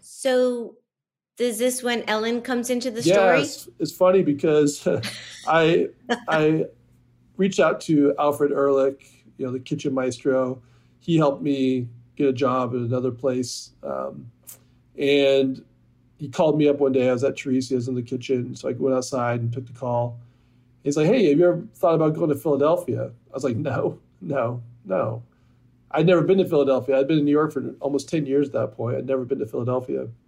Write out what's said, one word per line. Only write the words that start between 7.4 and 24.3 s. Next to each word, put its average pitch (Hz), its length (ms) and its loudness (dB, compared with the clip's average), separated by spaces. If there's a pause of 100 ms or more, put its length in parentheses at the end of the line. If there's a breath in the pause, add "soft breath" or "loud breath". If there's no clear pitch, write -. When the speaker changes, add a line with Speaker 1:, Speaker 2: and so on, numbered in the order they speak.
Speaker 2:
out 165 220 2
to 147 360 4
Alfred 147 340 0
Ehrlich, 139 720 0 (120)
you 131 80 -8
know, 123 80 -6
the 131 80 -6
kitchen 143 320 -6
maestro. 131 680 -2 (380 soft breath)
He 170 160 0
helped 143 260 2
me 131 460 -2 (280)
get 143 120 2
a 131 40 2
job 123 420 -2
at 123 60 -2
another 123 300 -2
place. 127 600 -6 (120)
Um, 135 480 -10 (680 loud breath)
and 139 680 2 (540)
he 147 120 -10
called 151 280 2
me 147 120 4
up 139 100 2
one 139 140 2
day. 127 160 2
I 127 40 2
was 123 120 -2
at 135 100 0
Teresia's 127 540 -2
in 131 80 -4
the 123 60 -4
kitchen. 123 520 -4
So 131 140 -8
I 127 40 -4
went 127 220 -2
outside 123 460 -2
and 117 120 -4
took 127 140 -8
the - 60 -20
call. 120 480 -4 (640 soft breath)
He's 147 120 0
like, 156 100 2
"Hey, 202 240 4
have 143 80 4
you 175 100 6
ever 170 260 -2
thought 170 200 2
about 156 200 2
going 165 140 -2
to 143 80 0
Philadelphia?" 139 760 0 (200)
I - 40 -20
was 135 80 -8
like, 123 140 -2
"No, 127 420 -4 (220)
no, 127 420 -4 (220)